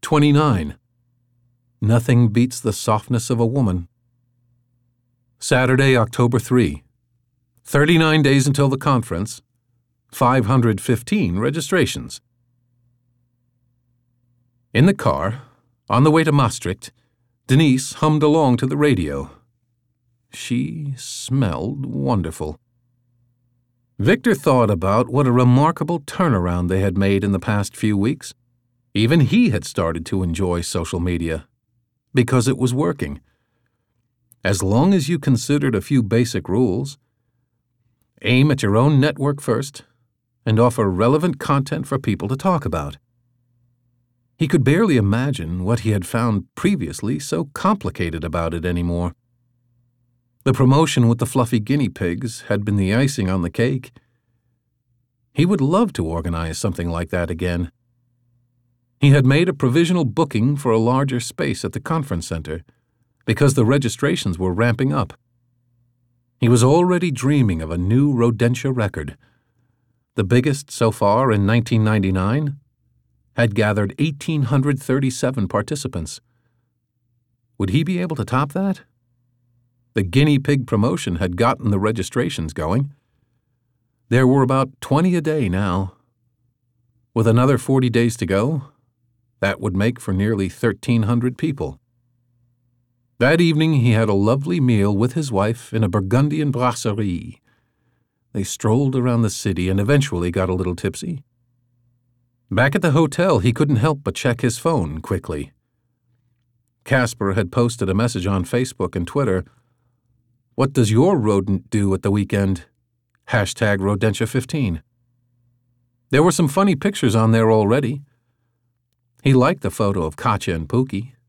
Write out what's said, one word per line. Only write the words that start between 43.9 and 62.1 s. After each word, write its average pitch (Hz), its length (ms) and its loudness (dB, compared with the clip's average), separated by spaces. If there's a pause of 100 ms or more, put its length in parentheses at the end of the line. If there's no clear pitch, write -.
He 160 100 -2
could 147 160 2
barely 151 360 2
imagine 101 640 -2
what 107 160 0
he 107 120 -2
had 104 120 -2
found 113 500 -2
previously 156 640 -4
so 160 260 -6 (100)
complicated 85 720 -2
about 82 280 -4
it 82 140 -6
anymore. 87 480 -2 (1300)
The 139 80 2
promotion 135 560 4
with 117 80 2
the 120 80 -2
fluffy 120 360 0
guinea 131 280 0
pigs 98 600 -6
had 104 140 0
been 104 140 -2
the 98 180 2
icing 123 360 0
on 95 100 0
the 85 80 -2
cake. 127 440 -4 (1400)
He 156 140 2
would 180 160 0
love 185 320 0
to 87 100 -4
organize 82 540 -4
something 87 320 -4
like 85 180 -4
that 87 220 -4
again. 87 420 -4 (1300)
He 143 120 6
had 139 160 6
made 151 220 4
a 180 40 -2
provisional 165 520 0
booking 131 500 0
for 139 160 -2
a 113 80 4
larger 127 400 0
space - 460 -6
at - 80 -4
the - 80 -6
conference 143 440 -4